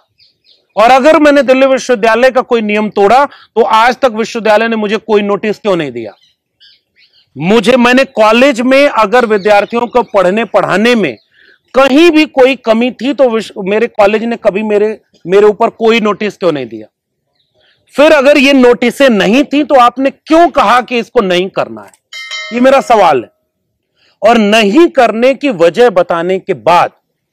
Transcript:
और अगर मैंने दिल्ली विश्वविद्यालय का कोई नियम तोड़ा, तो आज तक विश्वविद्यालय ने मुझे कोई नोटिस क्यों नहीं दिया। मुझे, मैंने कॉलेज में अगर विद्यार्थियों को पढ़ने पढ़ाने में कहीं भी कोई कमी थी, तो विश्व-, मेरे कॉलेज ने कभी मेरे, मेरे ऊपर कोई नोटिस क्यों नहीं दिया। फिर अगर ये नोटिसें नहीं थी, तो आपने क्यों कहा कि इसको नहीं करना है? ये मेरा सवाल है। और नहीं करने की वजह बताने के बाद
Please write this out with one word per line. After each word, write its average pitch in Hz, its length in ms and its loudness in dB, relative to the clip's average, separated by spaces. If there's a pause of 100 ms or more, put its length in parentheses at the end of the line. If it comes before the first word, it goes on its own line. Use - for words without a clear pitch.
(760)
और 220 140 2
अगर 269 280 4
मैंने 285 240 2
दिल्ली 262 240 2
विश्वविद्यालय 240 640 0
का 247 100 -2
कोई 233 200 -2
नियम 214 280 -4
तोड़ा, 226 380 2
तो - 360 -6
आज 226 340 0
तक 262 180 -2
विश्वविद्यालय 220 540 -2
ने 226 80 -4
मुझे 214 200 -4
कोई 208 260 -2
नोटिस 202 360 -4
क्यों 196 180 -2
नहीं 147 160 -6
दिया। 113 200 -12 (1300)
मुझे, 208 380 0
मैंने 247 280 2
कॉलेज 233 560 0
में 269 280 2
अगर 233 380 0
विद्यार्थियों 208 600 -2
को 233 160 -2
पढ़ने 196 420 -2
पढ़ाने 196 500 -2
में 160 220 -4 (580)
कहीं 277 360 2
भी 311 160 2
कोई 262 300 0
कमी 233 340 -2
थी, 247 220 -8
तो 254 180 0
विश्व-, 214 340 -8
मेरे 214 220 -2
कॉलेज 214 380 -2
ने 233 120 -6
कभी 208 260 -4
मेरे, 214 380 -2 (260)
मेरे 202 200 2
ऊपर 202 220 0
कोई 226 320 -2
नोटिस 208 360 -6
क्यों 175 160 -2
नहीं 135 140 -8
दिया। 110 200 -18 (1080)
फिर 311 160 4
अगर 294 260 2
ये 277 140 2
नोटिसें 247 560 2
नहीं 214 360 0
थी, 285 200 -4
तो 285 100 -2
आपने 262 360 2
क्यों 320 380 0
कहा 247 320 0
कि 240 180 -6
इसको 233 220 -2
नहीं 185 300 -2
करना 113 320 -8
है? 98 100 -20 (600)
ये 240 80 -6
मेरा 262 200 2
सवाल 170 420 0
है। - 80 -20 (920)
और 233 160 2
नहीं 220 500 2
करने 233 460 0
की 247 160 -6
वजह 175 400 0
बताने 180 480 -4
के 180 160 -8
बाद 147 360 0 (420)